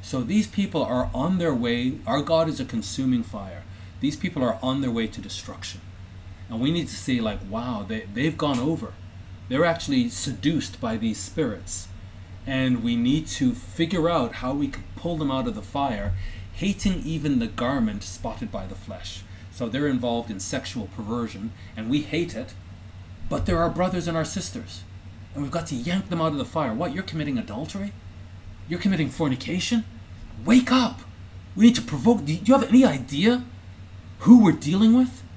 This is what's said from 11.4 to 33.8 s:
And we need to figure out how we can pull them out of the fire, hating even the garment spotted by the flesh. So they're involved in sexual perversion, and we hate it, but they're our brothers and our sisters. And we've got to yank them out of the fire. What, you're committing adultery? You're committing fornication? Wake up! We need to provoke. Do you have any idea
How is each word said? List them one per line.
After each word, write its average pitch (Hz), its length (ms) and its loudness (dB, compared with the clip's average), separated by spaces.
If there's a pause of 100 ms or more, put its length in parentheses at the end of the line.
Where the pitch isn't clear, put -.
And 131 380 0
we 120 140 0
need 131 320 2
to 127 240 2
figure 165 580 0
out 135 260 0
how 127 160 -4
we 143 140 0
can - 160 -8 (140)
pull 170 200 -4
them 151 140 0
out 131 160 0
of 113 80 -4
the 104 80 -8
fire, 107 520 -2 (380)
hating 185 520 -2
even 147 340 0
the 113 80 0
garment 110 560 -2
spotted - 480 -8
by 98 160 -8
the 95 80 -10
flesh. - 480 -12 (300)
So 120 160 -6
they're 139 180 0
involved 120 460 0
in 95 80 -8
sexual 123 560 -6
perversion, 107 560 -6 (240)
and 110 120 -8
we 147 140 0
hate 165 320 -4
it, - 200 -10 (760)
but - 180 -2
they're 170 160 2
our 170 80 2
brothers 175 380 0
and 165 80 -2
our 160 80 0
sisters. - 580 -8 (500)
And 143 120 -4
we've 135 80 -6
got 165 160 -2
to 139 80 -4
yank 175 320 -2
them 170 120 -2
out 160 120 2
of 147 60 -2
the 127 60 -2
fire. 131 300 -2
What, 131 180 -2
you're 185 120 -6
committing 143 340 -2
adultery? 151 540 -6 (760)
You're 175 120 -4
committing 160 300 2
fornication? 165 720 0 (600)
Wake 247 280 8
up! 254 280 2 (540)
We 214 120 10
need 247 80 12
to - 80 -2
provoke. 156 420 4
Do 147 80 0
you 196 220 6
have 269 140 6
any 262 160 10
idea 175 600 4 (760)